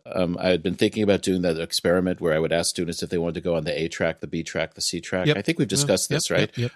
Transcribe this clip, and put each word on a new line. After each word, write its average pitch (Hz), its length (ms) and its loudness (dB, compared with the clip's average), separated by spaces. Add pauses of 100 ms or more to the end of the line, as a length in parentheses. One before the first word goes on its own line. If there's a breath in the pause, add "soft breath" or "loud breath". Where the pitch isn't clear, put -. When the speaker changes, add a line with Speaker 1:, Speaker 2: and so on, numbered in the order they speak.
Speaker 1:
um, 87 320 0
I 92 100 0
had 90 140 4
been 90 120 0
thinking 107 280 2
about 98 200 4
doing 92 200 2
that 82 160 2
experiment 90 600 0
where 82 140 2
I 78 40 2
would 80 140 2
ask 85 160 2
students 85 340 -4
if 80 60 -6
they 92 80 -2
wanted 82 200 -2
to 85 40 -4
go 85 160 0
on 78 80 -2
the 73 180 -2
A 82 60 -2
track, 82 320 -2
the - 60 -8
B 82 160 -4
track, 80 320 -4
the - 80 -10
C 85 180 -4
track? 92 280 -2
Speaker 2:
Yep. 147 100 4
Speaker 1:
I 104 40 -4
think 165 160 0
we've 208 80 2
Speaker 2:
Yeah. 98 100 -2
Speaker 1:
discussed 139 340 2
Speaker 2:
Yep, 143 60 0
Speaker 1:
this, - 140 -2
right? 90 100 4
Speaker 2:
yep, - 180 -2
yep. 120 180 -2